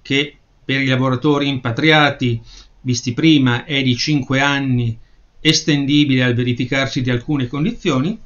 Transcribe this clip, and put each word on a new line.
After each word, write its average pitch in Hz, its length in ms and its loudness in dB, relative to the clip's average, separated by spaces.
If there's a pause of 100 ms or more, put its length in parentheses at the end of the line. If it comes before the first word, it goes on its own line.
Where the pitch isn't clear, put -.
che 139 360 -4 (280)
per 135 160 -2
i 135 60 -2
lavoratori 131 640 2
impatriati 139 920 0 (420)
visti 127 300 -4
prima 131 520 2
è 139 180 -2
di 123 140 0
cinque 135 440 -2
anni, 131 560 0 (440)
estendibile 143 840 2
al 127 120 0
verificarsi 127 680 -2
di 123 80 -2
alcune 123 380 -2
condizioni 165 760 -2